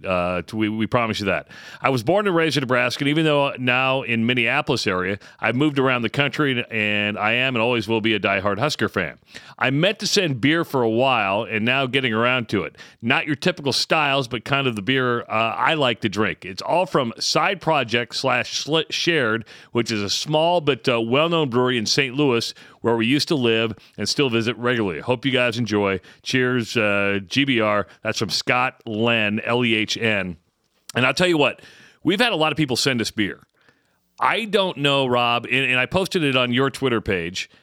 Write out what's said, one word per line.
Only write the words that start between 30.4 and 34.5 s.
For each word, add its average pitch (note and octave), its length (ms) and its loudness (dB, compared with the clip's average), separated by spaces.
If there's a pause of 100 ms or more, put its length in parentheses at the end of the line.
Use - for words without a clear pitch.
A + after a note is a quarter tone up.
And A#2+ 120 0
I'll C3+ 80 0
tell F3+ 120 0
you F3 120 2
what, C3 240 0 (420)
we've F#3+ 160 2
had A#3+ 120 2
a F#3 40 -4
lot D#3 160 0
of C#3+ 60 -8
people C3+ 180 0
send B2+ 240 0
us G#2 100 -2
beer. F#2+ 300 -4 (800)
I E3 240 0
don't F#3+ 340 0